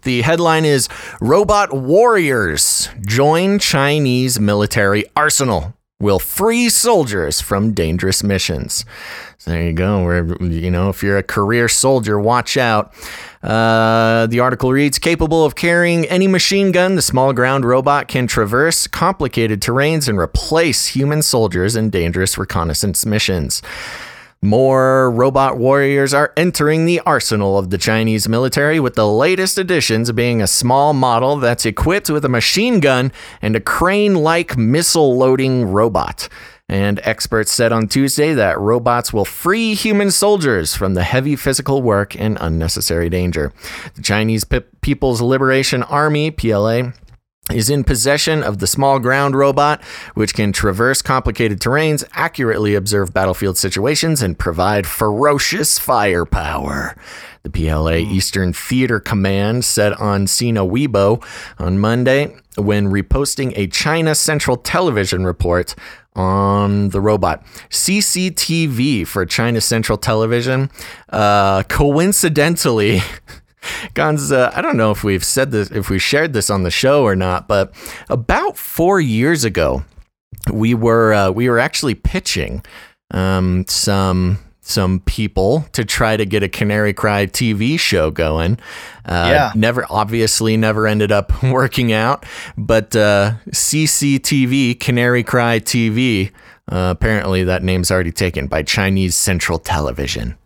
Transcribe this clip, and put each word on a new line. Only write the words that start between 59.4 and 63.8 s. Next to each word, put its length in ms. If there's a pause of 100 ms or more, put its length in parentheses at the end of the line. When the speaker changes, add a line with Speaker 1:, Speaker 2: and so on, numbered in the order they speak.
Speaker 1:
said 280
on 340
Sina 400
Weibo 560 (380)
on 180
Monday 560 (220)
when 320
reposting 640
a 140
China 480